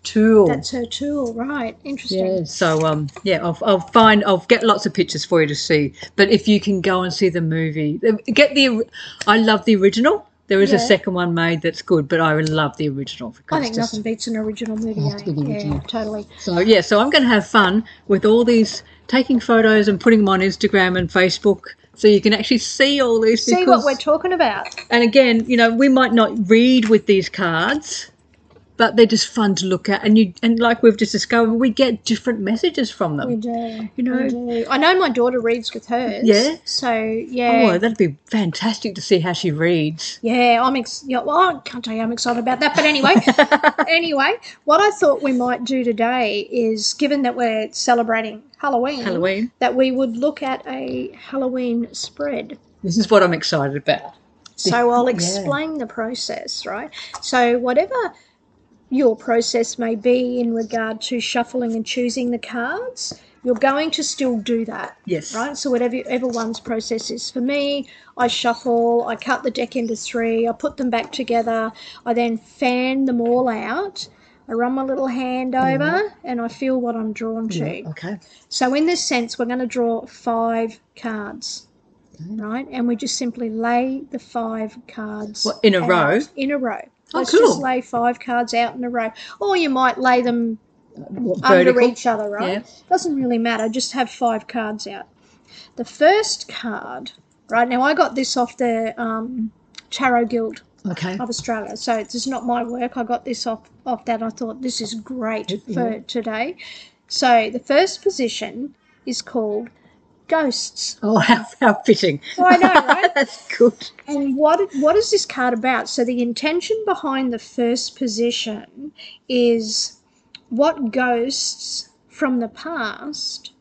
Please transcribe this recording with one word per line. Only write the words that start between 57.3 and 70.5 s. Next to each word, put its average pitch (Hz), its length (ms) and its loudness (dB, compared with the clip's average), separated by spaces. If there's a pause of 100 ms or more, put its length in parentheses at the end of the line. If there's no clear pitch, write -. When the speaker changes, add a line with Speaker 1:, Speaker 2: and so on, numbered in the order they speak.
Speaker 2:
whatever 254 360 0 (960)
your 254 260 2
process 233 640 -2
may 226 160 -4
be 247 460 0
in 233 140 -2
regard 220 460 -6
to - 200 -6
shuffling 240 540 -4
and 226 100 -6
choosing 247 460 -4
the 240 80 -4
cards, 311 840 -8 (220)
you're 247 120 0
going 277 360 0
to 320 140 -4
still 254 340 -2
do 226 260 -2
that. - 400 -10
Speaker 1:
Yes. 165 300 -6
Speaker 2:
Right? 262 220 -6
So 285 140 -4
whatever, 240 260 0
whatever 254 320 -4
one's 226 320 -6
process 226 500 -6
is. 240 200 -8
For 262 100 -6
me, 285 480 -2 (280)
I 247 120 0
shuffle, 233 800 0
I - 100 -6
cut 254 260 -4
the 262 80 -2
deck 240 240 -6
into 226 220 -4
three, 226 520 -2
I 233 40 -2